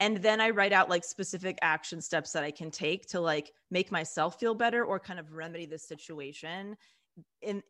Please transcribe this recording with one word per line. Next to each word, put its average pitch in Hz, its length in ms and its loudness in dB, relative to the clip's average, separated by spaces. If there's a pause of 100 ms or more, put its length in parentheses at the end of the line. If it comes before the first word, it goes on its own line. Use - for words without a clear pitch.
And 214 180 4
then 214 220 4
I 220 100 6
write 196 220 4
out, 190 180 8
like, 175 140 4
specific 185 580 -6
action 165 380 0
steps 160 320 -2
that 156 100 0
I 147 80 -2
can 156 220 -8
take 175 360 -2
to, 185 120 -2
like, 151 320 0 (180)
make 185 220 0
myself 165 480 -2
feel 226 140 2
better 233 300 2
or 190 140 0
kind 180 220 -12
of 156 120 -16
remedy 165 340 -10
the 156 120 -10
situation 160 960 -10 (640)
in, 202 280 -4